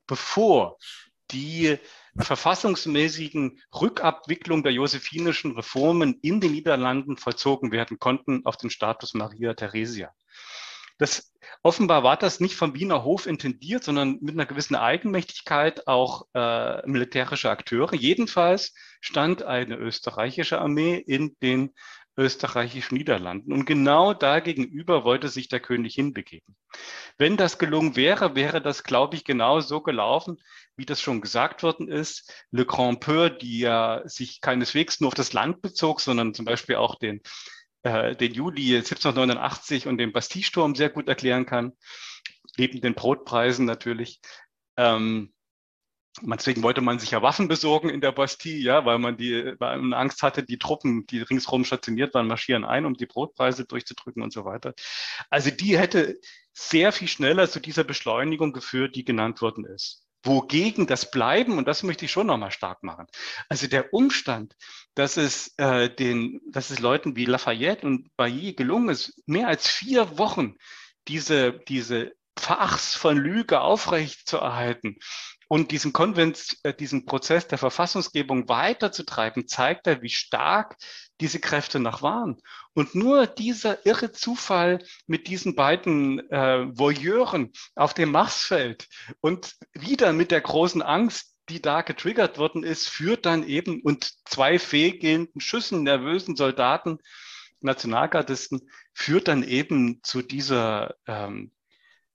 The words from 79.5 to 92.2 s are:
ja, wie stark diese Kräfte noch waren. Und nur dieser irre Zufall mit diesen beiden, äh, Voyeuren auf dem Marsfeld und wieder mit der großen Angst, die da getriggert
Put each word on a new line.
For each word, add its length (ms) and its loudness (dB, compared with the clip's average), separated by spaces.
ja, 160 2
wie 80 -8
stark 680 0
diese 180 -2
Kräfte 400 -2
noch 220 -2
waren. 360 -2
Und 200 -2
nur 320 4
dieser 600 -2
irre 260 2
Zufall 680 0
mit 200 -4
diesen 280 -4
beiden, 640 2
äh, 360 2
Voyeuren 760 2
auf 180 2
dem 180 2
Marsfeld 800 0
und 340 -2
wieder 400 2
mit 200 2
der 100 4
großen 400 2
Angst, 560 0
die 140 -10
da 220 0
getriggert 540 0